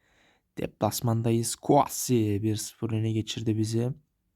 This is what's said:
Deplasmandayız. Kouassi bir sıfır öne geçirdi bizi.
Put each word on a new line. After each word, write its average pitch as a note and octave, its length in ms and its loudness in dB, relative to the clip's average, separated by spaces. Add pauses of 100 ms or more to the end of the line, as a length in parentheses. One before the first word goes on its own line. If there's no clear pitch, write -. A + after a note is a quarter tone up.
(580)
Deplasmandayız. A#2 960 0
Kouassi A2 880 2
bir G#2+ 120 0
sıfır - 360 -8
öne A2 200 0
geçirdi A2 460 -2
bizi. A2+ 340 0 (440)